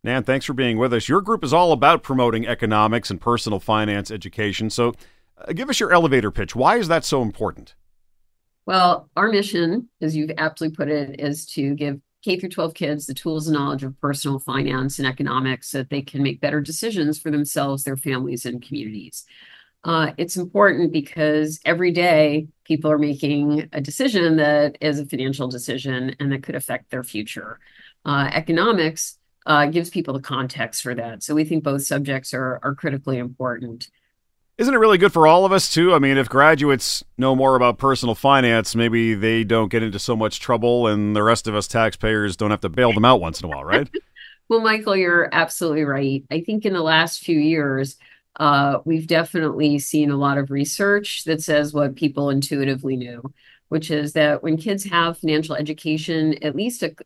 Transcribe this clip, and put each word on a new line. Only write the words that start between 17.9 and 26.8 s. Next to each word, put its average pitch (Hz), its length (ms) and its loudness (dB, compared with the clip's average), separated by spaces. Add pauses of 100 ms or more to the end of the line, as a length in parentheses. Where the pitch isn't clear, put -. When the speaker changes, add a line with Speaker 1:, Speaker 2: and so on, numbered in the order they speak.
Speaker 2:
families, 131 500 -6
and 123 160 -10
communities. 107 600 -12 (580)
Uh, 160 340 0
it's 175 180 -6
important 180 560 2
because 156 760 -2
every 175 260 2
day 156 560 4 (160)
people 156 260 -2
are 151 80 4
making 147 760 0
a 156 60 -6
decision 170 580 2
that 147 440 2
is 151 180 -2
a 143 60 -8
financial 135 420 -4
decision 127 720 -6
and 139 120 -2
that 135 100 -2
could 135 140 -10
affect - 340 -8